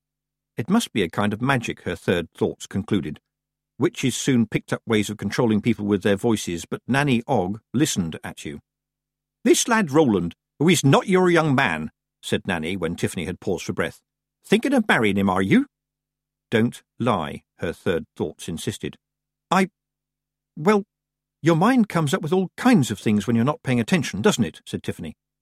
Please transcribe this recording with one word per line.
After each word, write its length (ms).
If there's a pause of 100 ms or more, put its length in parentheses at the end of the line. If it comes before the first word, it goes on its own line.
(580)
It 100
must 260
be 100
a 80
kind 200
of 120
magic, 380
her 140
third 360
thoughts 340
concluded. 540 (600)
Witches 380
soon 300
picked 260
up 140
ways 200
of 100
controlling 440
people 240
with 160
their 140
voices, 500
but 220
Nanny 400
Ogg 340 (140)
listened 480
at 200
you. 160 (840)
"This 240
lad 240
Roland, 420 (240)
who 100
is 160
not 240
your 220
young 240
man," 380 (320)
said 240
Nanny 280
when 200
Tiffany 300
had 140
paused 280
for 60
breath. 280 (420)
"Thinking 300
of 140
marrying 280
him, 140
are 140
you?" 240 (840)
"Don't 320 (160)
lie," 460 (160)
her 120
third 340 (100)
thoughts 320
insisted. 500 (540)
"I, 180 (840)
well, 280 (600)
your 120
mind 320
comes 280
up 80
with 100
all 240
kinds 320
of 100
things 280
when 80
you're 100
not 160
paying 180
attention, 440
doesn't 200
it?" 220
said 160
Tiffany. 340 (260)